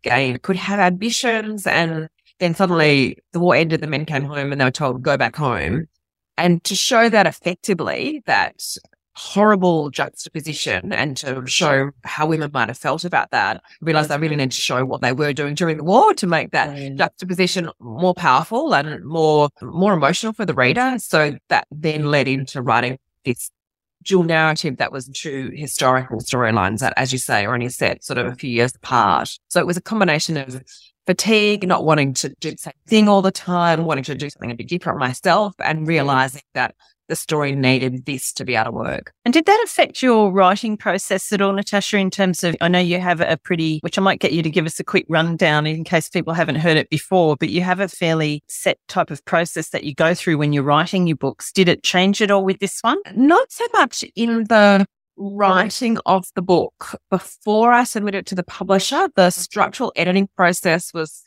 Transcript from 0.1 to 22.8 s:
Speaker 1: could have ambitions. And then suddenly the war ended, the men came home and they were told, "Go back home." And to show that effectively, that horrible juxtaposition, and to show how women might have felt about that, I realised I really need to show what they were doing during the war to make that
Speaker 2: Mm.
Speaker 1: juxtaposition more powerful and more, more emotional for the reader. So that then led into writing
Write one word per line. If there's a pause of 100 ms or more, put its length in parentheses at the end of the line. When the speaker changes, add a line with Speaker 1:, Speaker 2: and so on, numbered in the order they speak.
Speaker 1:
could
have
ambitions.
And (300)
then
suddenly (120)
the
war
ended,
the
men
came
home
and
they
were
told,
"Go
back
home." (520)
And
to
show
that
effectively,
that (540)
horrible
juxtaposition,
and
to
show (160)
how
women
might
have
felt
about
that,
I
realised
I
really
need
to
show
what
they
were
doing
during
the
war
to
make
that
Speaker 2:
Mm.
Speaker 1:
juxtaposition (120)
more
powerful
and
more, (120)
more
emotional
for
the
reader.
So (140)
that
then
led
into
writing (280)